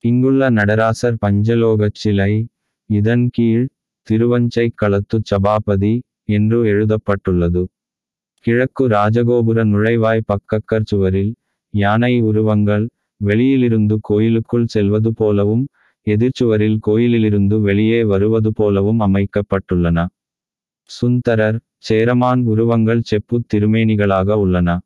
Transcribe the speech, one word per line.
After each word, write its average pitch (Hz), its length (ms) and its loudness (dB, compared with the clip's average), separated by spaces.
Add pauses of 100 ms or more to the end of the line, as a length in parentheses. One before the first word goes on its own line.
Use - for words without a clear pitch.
இங்குள்ள 131 500 2
நடராசர் 113 640 0 (100)
பஞ்சலோகச் 107 680 0
சிலை, 104 520 -2 (400)
இதன் 113 440 0
கீழ், 117 380 0 (420)
திருவஞ்சைக்களத்து 117 1120 0
சபாபதி, 104 800 0 (220)
என்று 110 420 0
எழுதப்பட்டுள்ளது. 98 1000 0 (720)
கிழக்கு 127 460 -2
ராஜகோபுர 113 760 2
நுழைவாய் 110 600 0
பக்கக்கர் 107 580 -4
சுவரில், 98 500 -2 (360)
யானை 113 500 0
உருவங்கள், 107 680 0 (280)
வெளியிலிருந்து 110 840 0
கோயிலுக்குள் 113 680 0
செல்வது 110 480 0
போலவும், 107 540 0 (380)
எதிர்ச்சுவரில் 107 720 0
கோயிலிலிருந்து 110 840 0
வெளியே 110 440 0
வருவது 107 480 0
போலவும் 104 480 0
அமைக்கப்பட்டுள்ளன. 98 1040 -2 (760)
சுந்தரர், 117 800 -2 (160)
சேரமான் 123 680 0
உருவங்கள் 113 580 0
செப்புத் 113 520 -4
திருமேனிகளாக 104 760 0
உள்ளன. 90 540 0